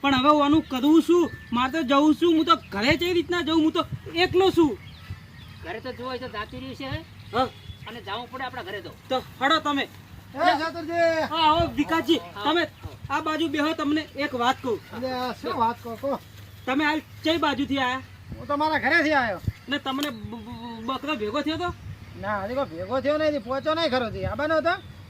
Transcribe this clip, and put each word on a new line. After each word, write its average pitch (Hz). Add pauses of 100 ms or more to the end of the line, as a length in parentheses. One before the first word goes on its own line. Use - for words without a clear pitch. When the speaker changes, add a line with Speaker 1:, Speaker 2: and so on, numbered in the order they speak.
Speaker 1:
પણ 277
હવે 254
હું 294
આનું 294
કરવું 285
શું? 339 (220)
મારે 254
તો 320
જવું 285
શું? 339
હું 311
તો 330
ઘરે 233
કઈ 349
રીતના 349
જઉં? 311
હું 311
તો 320 (300)
એકલો 359
છું. 294 (840)
Speaker 2:
ઘરે 269
તો 254
જોવો, 247
એ 247
તો 247
જાતી 214
રહ્યું 254
છે, 269
હે? 294 (280)
Speaker 1:
હા. 247 (400)
Speaker 2:
અને 233
જાવું 226
પડે 254
આપણા 247
ઘરે 370
તો. - (180)
Speaker 1:
તો 254 (180)
હળો 311
તમે. 285
Speaker 3:
એ -
જાતરજી. 330 (100)
Speaker 1:
હા, 302
આવો 320
ભીખાજી. 294
Speaker 2:
હા. 220
Speaker 1:
તમે 330 (420)
આ 294
બાજુ 311
બેહો, 302
તમને 311
એક 285
વાત 247
કહું. 214
Speaker 3:
અરે, 254
આ 247
શું 330
વાત 233
કહો, 233
કહો. 269 (480)
Speaker 1:
તમે 269
હાલ 302 (240)
કઈ 320
બાજુથી 277
આયા? 254 (360)
Speaker 3:
હું -
તો 285
મારા 311
ઘરેથી 302
આયો. 233 (280)
Speaker 1:
ને 277
તમને 277
બ-, 214
બ-, 226
બ-, -
બકરો 247
ભેગો 214
થયો 302
તો? 349 (460)
Speaker 3:
ના, 196
હજી 233
કોઈ 269
ભેગો 185
થયો 294
નહીં, 311
હજી 294
પહોંચ્યો 262
નહીં 330
ખરો 247
હજી. 190
આબાનો 277
હતો? 330 (140)